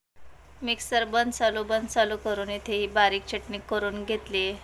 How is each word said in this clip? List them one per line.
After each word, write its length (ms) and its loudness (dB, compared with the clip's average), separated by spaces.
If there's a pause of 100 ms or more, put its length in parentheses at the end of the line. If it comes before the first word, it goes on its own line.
(600)
मिक्सर 440 0
बंद 260 2
चालू, 320 2
बंद 240 0
चालू 300 2
करून 320 -2
इथे 240 -6
ही 160 0
बारीक 360 4
चटणी 340 -6 (100)
करून 340 -2
घेतली 600 -2